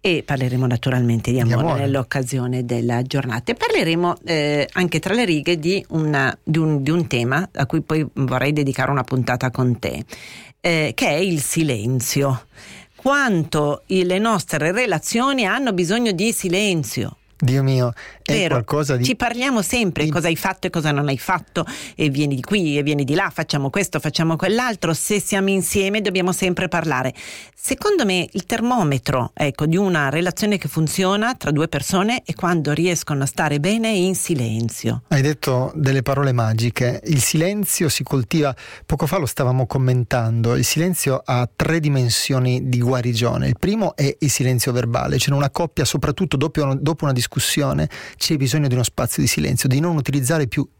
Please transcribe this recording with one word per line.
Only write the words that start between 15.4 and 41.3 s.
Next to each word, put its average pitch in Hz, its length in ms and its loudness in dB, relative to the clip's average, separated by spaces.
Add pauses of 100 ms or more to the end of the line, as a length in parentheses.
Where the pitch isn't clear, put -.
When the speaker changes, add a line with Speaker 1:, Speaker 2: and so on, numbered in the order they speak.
Speaker 1:
hanno 233 280 0
bisogno 202 380 2
di 202 220 0
silenzio. 170 840 -2 (260)
Speaker 2:
Dio 135 200 4
mio, 127 280 2 (300)
è - 120 -2
Speaker 1:
Vero. 175 160 0
Speaker 2:
qualcosa 143 480 0
di 123 60 2
Speaker 1:
Ci 135 120 2
parliamo 240 480 0
sempre, 190 400 0
Speaker 2:
di 156 80 0
Speaker 1:
cosa 165 160 0
hai 170 80 2
fatto 190 320 -4
e - 20 0
cosa 156 220 0
non 143 160 0
hai 139 100 0
fatto, - 480 -4 (300)
e 151 140 2
vieni 139 260 0
di 127 80 -4
qui, 165 340 0
e 147 60 0
vieni 143 200 0
di 135 120 0
là, 185 180 0
facciamo 143 380 -2
questo, 190 280 -2
facciamo 160 360 0
quell'altro. 202 580 0
Se 208 260 0
siamo 196 300 0
insieme 196 520 0
dobbiamo 185 320 0
sempre 185 340 0
parlare. 139 480 -2 (400)
Secondo 320 500 0
me 185 280 0
il 190 120 -4
termometro, 160 880 0
ecco, 151 320 -2
di 160 100 2
una 175 340 2
relazione 180 500 0
che - 80 -6
funziona 190 680 0
tra - 160 -6
due 151 180 2
persone 190 560 0
è - 120 -6
quando 165 380 0
riescono 156 500 0
a - 20 0
stare 147 340 0
bene 220 300 0
in 190 240 2
silenzio. 117 920 -2
Speaker 2:
Hai 135 160 2
detto 131 520 0
delle 135 280 0
parole 139 300 0
magiche. 117 720 0
Il 143 180 2
silenzio 175 680 0
si - 140 -2
coltiva, 139 520 0 (300)
poco 151 220 -2
fa 180 100 0
lo 160 80 0
stavamo 127 400 2
commentando, 120 880 2
il 131 80 2
silenzio 156 600 0
ha 123 300 0